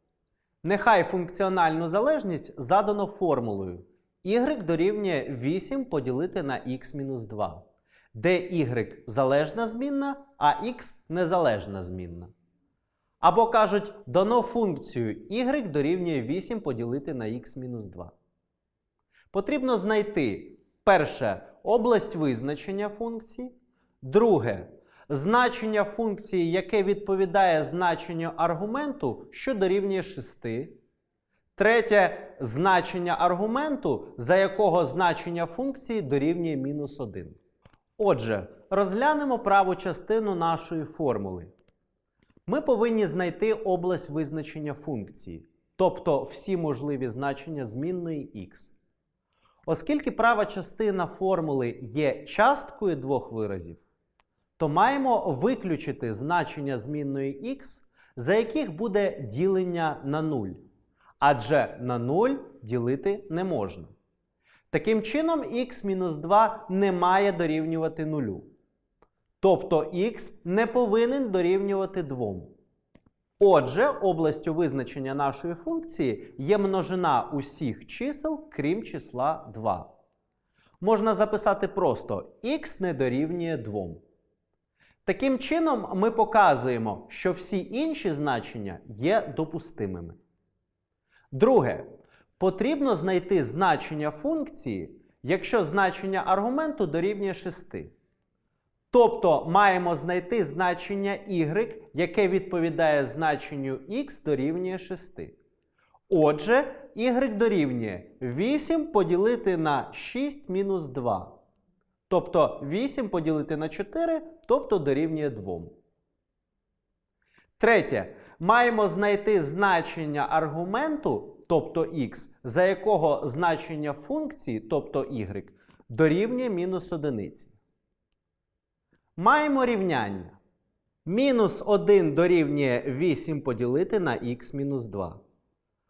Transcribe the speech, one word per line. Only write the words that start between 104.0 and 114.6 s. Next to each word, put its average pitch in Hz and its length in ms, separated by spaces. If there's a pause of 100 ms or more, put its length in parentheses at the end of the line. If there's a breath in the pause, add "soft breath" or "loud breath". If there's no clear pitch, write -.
дорівнює 160 540
шести. - 560 (760)
Отже, 165 640 (220)
y 240 400
дорівнює 135 640 (200)
вісім 285 640
поділити 196 680
на 151 360
шість 277 560
мінус 185 400
два. 120 500 (720)
Тобто 160 600
вісім 233 400
поділити 156 480
на 156 120
чотири, 320 540 (260)
тобто 247 300